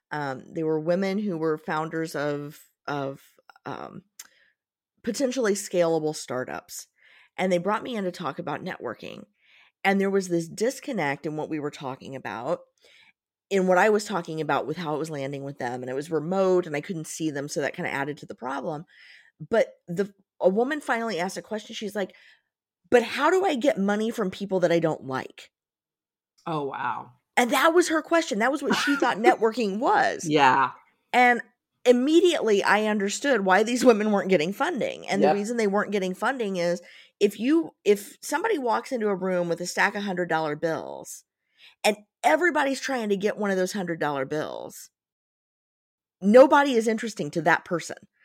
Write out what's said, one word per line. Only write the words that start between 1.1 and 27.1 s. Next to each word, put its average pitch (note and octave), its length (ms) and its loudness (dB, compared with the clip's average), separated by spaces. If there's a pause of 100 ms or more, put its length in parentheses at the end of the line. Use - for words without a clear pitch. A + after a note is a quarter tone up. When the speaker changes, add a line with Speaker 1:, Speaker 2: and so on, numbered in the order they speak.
Speaker 1:
who G#3 200 -4
were D#3 200 -2
founders D#3+ 560 -6
of, D3 460 -6 (260)
of, C#3 360 -6 (440)
um, C2+ 360 -12 (1000)
potentially B3 520 -2
scalable E3 600 0
startups. - 720 -10 (500)
And F#3+ 140 -2
they F3 80 2
brought G#3 240 -4
me B3+ 140 -8
in G3+ 80 -4
to F3+ 80 -4
talk E3 260 -8
about D3+ 260 -8
networking. A2 600 -12 (580)
And G3 180 2
there G3 100 0
was F#3+ 180 0
this E3+ 200 0
disconnect G3+ 800 -4
in D3+ 100 -6
what D3+ 140 -6
we D3+ 100 -6
were C#3+ 100 -6
talking C3+ 460 -12
about, B2 440 -6 (880)
in F#3+ 160 2
what F3+ 120 4
I G#3+ 120 6
was G#3 140 2
talking E3+ 360 -6
about C#3+ 260 -2
with D#3 100 -6
how D#3 180 -6
it C#3+ 40 -4
was D#3+ 120 -6
landing C#3 340 -8
with C#3+ 140 -12
them. B2+ 240 -8
And B2 80 -8
it C3 40 -6
was D3 160 -8
remote F3+ 560 2
and D3+ 100 -6
I D3 40 -4
couldn't D#3+ 260 -8
see D#3+ 240 -6
them. C#3 180 -6
So D#3+ 120 -6
that C#3 140 -4
kinda E3+ 180 -6
added C#3+ 260 -6
to E3 80 -18
the - 80 -14
problem. A3+ 500 -8 (680)
But - 240 2 (140)
the, G3 260 -4 (260)
a E3+ 80 6
woman B3+ 320 0
finally A3+ 400 -2
asked F3+ 180 -4
a - 40 -8
question. A3 320 -10
She's G#3+ 220 -8
like, F#3+ 180 -4 (760)
"But A#3+ 120 6
how B3+ 280 0
do F#4 140 4
I D#4 120 2
get A#3+ 220 2
money G#3 320 0
from G#3 200 -4
people F#3+ 300 -2
that E3+ 120 4
I E3+ 80 6
don't D#3 260 0
like?" - 440 -8 (960)
Speaker 2:
Oh, D#3 180 -4
wow. B2+ 480 -6 (240)